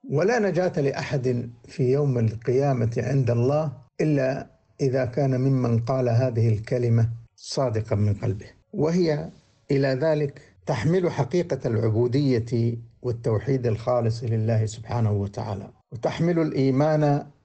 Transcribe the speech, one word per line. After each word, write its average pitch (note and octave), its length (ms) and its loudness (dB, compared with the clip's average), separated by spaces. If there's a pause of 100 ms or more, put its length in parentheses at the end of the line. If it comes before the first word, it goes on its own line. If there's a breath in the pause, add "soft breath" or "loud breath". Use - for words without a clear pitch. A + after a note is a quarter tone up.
(120)
ولا F#3+ 280 2
نجاة F3 420 0
لأحد B2+ 680 -2 (180)
في B2+ 240 0
يوم C#3 260 2
القيامة A#2+ 800 0
عند A#2+ 340 0
الله C#3 400 2 (300)
إلا C#3 460 0 (340)
إذا C3 240 2
كان C3 360 0
ممن B2+ 380 2
قال B2+ 300 0
هذه A2+ 400 2
الكلمة A#2 600 2 (260)
صادقا A2 600 -2
من G#2 180 2
قلبه. G2+ 320 -4 (280)
وهي D#3+ 560 0 (420)
إلى C#3 160 2
ذلك D3 540 0 (240)
تحمل D#3+ 460 0
حقيقة D#3+ 560 -2
العبودية A#2 1080 0 (240)
والتوحيد A#2+ 680 -2
الخالص A#2 560 0
لله A2+ 420 0
سبحانه G#2+ 460 -4
وتعالى، G2+ 560 -6 (240)
وتحمل E3 480 -2
الإيمان D3 880 2 (200)